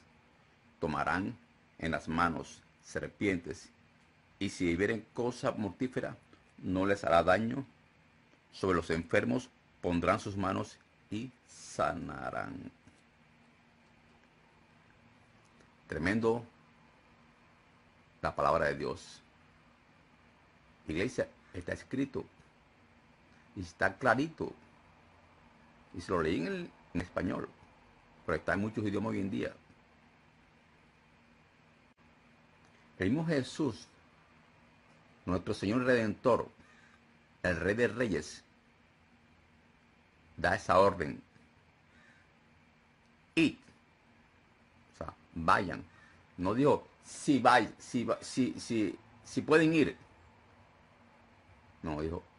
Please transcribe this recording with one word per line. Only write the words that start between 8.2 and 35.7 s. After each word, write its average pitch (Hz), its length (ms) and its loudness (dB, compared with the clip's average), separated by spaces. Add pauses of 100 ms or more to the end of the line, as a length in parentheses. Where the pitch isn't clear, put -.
Sobre 92 240 2
los 80 120 -2
enfermos 107 600 0 (320)
pondrán 87 400 2
sus 101 160 -8
manos 101 400 -2 (340)
y 117 180 -6 (160)
sanarán". 69 1300 -6 (3250)
Tremendo 113 580 2 (1800)
la 76 120 -2
palabra 73 340 4
de 71 100 0
Dios. - 440 -8 (1700)
Iglesia, 95 400 -2 (260)
está 90 200 -8
escrito 127 520 -6 (1300)
y 98 60 -8
está 95 340 -2
clarito. 127 560 0 (1400)
Y 90 80 -12
se 101 100 -8
lo 85 120 2
leí 85 140 2
en 165 100 -2
el, 185 240 -8 (240)
en 85 60 -2
español, - 460 -4 (800)
pero 85 100 0
está 82 180 -2
en 98 80 0
muchos 107 220 -4
idiomas 104 280 -2
hoy 104 80 -2
en 98 100 -2
día. 117 240 -4 (3500)
El 95 140 2
mismo 160 160 0
Jesús, 139 600 -2 (1400)
nuestro 90 260 -2
Señor 110 300 0